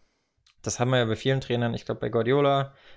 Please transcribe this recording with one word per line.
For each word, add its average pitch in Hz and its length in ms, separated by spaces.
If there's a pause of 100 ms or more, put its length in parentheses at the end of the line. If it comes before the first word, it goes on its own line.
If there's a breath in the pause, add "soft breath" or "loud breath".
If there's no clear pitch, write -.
(640)
Das - 180
haben 123 100
wir 127 80
ja 120 60
bei 110 100
vielen 135 260
Trainern, 120 340
ich 113 100
glaub, 113 160
bei 120 80
Guardiola, 135 640 (240 loud breath)